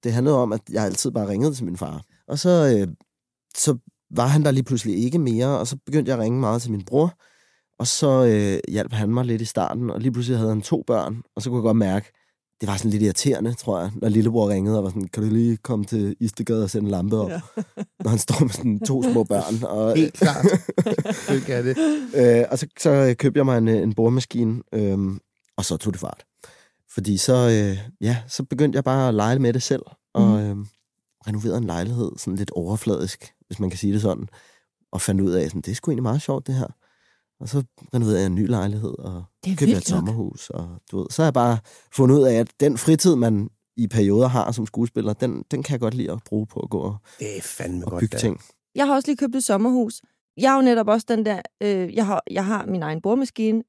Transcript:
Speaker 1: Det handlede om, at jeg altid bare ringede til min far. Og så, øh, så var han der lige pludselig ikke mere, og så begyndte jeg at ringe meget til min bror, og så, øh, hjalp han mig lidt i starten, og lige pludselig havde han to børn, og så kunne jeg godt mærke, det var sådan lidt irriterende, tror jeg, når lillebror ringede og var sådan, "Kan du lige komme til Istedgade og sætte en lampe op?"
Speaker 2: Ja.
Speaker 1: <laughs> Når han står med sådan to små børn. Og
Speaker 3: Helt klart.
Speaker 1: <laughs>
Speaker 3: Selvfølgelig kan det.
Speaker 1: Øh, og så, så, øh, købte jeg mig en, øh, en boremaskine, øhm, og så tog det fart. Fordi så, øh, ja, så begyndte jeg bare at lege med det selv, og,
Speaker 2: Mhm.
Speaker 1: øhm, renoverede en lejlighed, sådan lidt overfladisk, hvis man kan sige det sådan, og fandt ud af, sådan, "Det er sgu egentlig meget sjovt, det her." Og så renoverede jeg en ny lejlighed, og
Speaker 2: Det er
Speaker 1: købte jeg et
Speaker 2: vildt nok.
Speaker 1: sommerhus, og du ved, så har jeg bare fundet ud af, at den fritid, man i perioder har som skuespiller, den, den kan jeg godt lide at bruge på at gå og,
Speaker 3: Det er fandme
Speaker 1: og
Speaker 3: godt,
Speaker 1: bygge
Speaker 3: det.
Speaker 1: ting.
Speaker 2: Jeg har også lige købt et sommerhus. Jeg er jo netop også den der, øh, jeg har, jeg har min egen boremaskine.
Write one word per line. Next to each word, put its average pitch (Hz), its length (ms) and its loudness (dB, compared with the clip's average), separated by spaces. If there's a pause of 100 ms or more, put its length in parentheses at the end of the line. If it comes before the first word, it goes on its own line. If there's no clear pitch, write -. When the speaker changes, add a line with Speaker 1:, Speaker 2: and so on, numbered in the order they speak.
Speaker 1:
Det 120 80 -2
handlede 131 240 2
om, 120 160 2
at 107 80 -4 (100)
jeg 107 140 -2
altid 98 260 -2
bare 107 180 -4
ringede 127 260 0
til 127 100 -8
min 87 120 -6
far. 78 260 -10 (260)
Og 143 100 -6
så, 160 420 4
øh, 95 80 0 (680)
så 135 220 2 (320)
var 117 160 0
han 151 180 4
der 147 60 4
lige 131 140 2
pludselig 113 400 -2
ikke 139 140 0
mere, 127 400 0
og 92 80 -4
så 135 100 -8 (100)
begyndte 139 220 0
jeg 131 100 0
at 113 60 -2
ringe 120 160 0
meget 117 220 0
til 120 80 -8
min 101 140 -4
bror, 156 300 2 (640)
og 117 80 -4
så, 131 380 4
øh, 104 360 2 (120)
hjalp 104 200 -4
han 110 220 -2
mig 127 100 0
lidt 113 180 -2
i - 20 -6
starten, 113 460 -4
og - 100 -6
lige 123 120 0
pludselig 123 260 -2
havde 113 120 0
han 107 120 0
to - 240 -2
børn, 110 360 -2 (140)
og 107 60 -8
så 123 80 -6
kunne 123 80 -2
jeg 113 40 -2
godt 113 140 4
mærke, 98 360 0 (480)
det 104 80 -6
var 101 80 -2
sådan 110 140 -2
lidt 104 120 2
irriterende, 110 520 0
tror 98 260 -4
jeg, 92 160 -4
når 110 120 -2
lillebror 110 400 4
ringede 101 300 2
og 98 60 0
var 95 60 -4
sådan, 98 180 -6
"Kan - 140 -6
du 107 120 0
lige 117 220 2
komme 107 280 -4
til 101 360 -2
Istedgade 110 440 -2
og 92 60 -4
sætte 104 140 -2
en 101 60 -2
lampe 101 260 -2
op?" 101 140 -2
Speaker 2:
Ja. 170 100 -8 (160)
Speaker 1:
<laughs> - 480 -12
Når - 40 0
han 110 100 2
står - 260 -2
med 123 60 0
sådan 107 300 -2
to 131 220 -2
små 117 220 2
børn. 101 400 -2
Og 110 320 0
Speaker 3:
Helt 156 180 2
klart. 147 300 0 (340)
Speaker 1:
<laughs> 202 360 -2
Speaker 3:
Selvfølgelig - 320 -4
kan 123 200 -2
det. 131 100 0 (640)
Speaker 1:
Øh, 120 100 4
og 127 80 -2
så, - 80 -6 (120)
så, 165 120 2
øh, 135 260 4
købte 139 220 2
jeg 139 80 4
mig 127 120 4
en, 113 100 4
øh, 110 140 4
en 104 120 0
boremaskine, 117 680 0 (100)
øhm, 98 480 -2 (360)
og 92 80 -4
så 85 120 -2
tog 101 160 -4
det 87 80 -8
fart. - 240 -12 (680)
Fordi 101 260 0
så, 127 180 2
øh, 110 440 4 (220)
ja, 120 160 0 (120)
så - 160 -6
begyndte 139 320 0
jeg 139 80 0
bare 131 240 2
at 113 60 2
lege 110 240 2
med 120 140 2
det 123 100 0
selv, - 200 -2 (320)
og, 202 140 6
Speaker 2:
Mhm. 107 120 4
Speaker 1:
øhm, 101 260 -4 (600)
renoverede 107 320 -2
en 120 60 -2
lejlighed, 98 520 -4
sådan 95 200 -6
lidt 98 140 -4
overfladisk, 92 840 -4 (140)
hvis 101 140 -10
man 95 100 -2
kan 90 80 -10
sige 101 140 -2
det 104 100 0
sådan, 98 260 -2 (640)
og 92 80 -6
fandt 98 200 2
ud 95 100 2
af, 87 180 2
sådan, 82 120 -6
"Det - 100 -8
er 107 40 -4
sgu - 160 -6
egentlig 127 120 -2
meget 127 200 0
sjovt, 135 240 -4
det 135 80 -4
her." 131 120 -2 (760)
Og - 80 -12
så 135 140 -2 (320)
renoverede 107 240 2
jeg 98 80 2
en 92 80 0
ny 98 140 0
lejlighed, 104 500 -2
og 90 260 -10 (200)
Speaker 2:
Det 185 80 -2
er 180 40 -2
Speaker 1:
købte 143 80 2
jeg 123 80 6
et 101 40 2
Speaker 2:
vildt - 140 -4
nok. - 80 0
Speaker 1:
sommerhus, 104 520 -6
og 85 180 -8 (220)
du 95 80 -6
ved, 92 120 -6
så - 120 0
har 160 40 6
jeg 143 80 2
bare 120 240 4 (340)
fundet 135 240 6
ud 143 60 8
af, 127 120 6
at 113 140 2 (120)
den 143 180 4
fritid, 160 380 4
man 113 320 2 (280)
i 117 120 0
perioder 107 400 4
har 123 240 0
som 110 140 -4
skuespiller, 110 460 -4
den, 104 380 -4
den 135 120 -4
kan 147 100 -4
jeg 120 80 -2
godt 117 140 -2
lide - 180 -4
at 110 120 -8
bruge 107 220 -4
på - 140 -12
at - 100 -8
gå 104 80 -4
og, 98 180 -6 (220)
Speaker 3:
Det 107 200 -8
er 90 40 -10
fandme 90 420 -8
Speaker 1:
og - 60 -6
Speaker 3:
godt, 87 100 -6
Speaker 1:
bygge 107 120 0
Speaker 3:
det. - 80 -6
Speaker 1:
ting. 110 200 -2 (340)
Speaker 2:
Jeg 277 120 0
har 277 80 2
også 269 140 -2
lige 285 80 0
købt 262 200 -2
et 262 80 -2
sommerhus. 226 580 0 (340)
Jeg 262 160 2
er 269 40 4
jo 269 60 4
netop 226 260 4
også 220 200 2
den 220 180 0
der, 202 160 -4 (200)
øh, 190 320 -2
jeg 220 120 2
har, 196 240 -2
jeg 190 160 -2
har 208 200 -2
min 185 160 -4
egen 156 200 -6
boremaskine. 226 680 0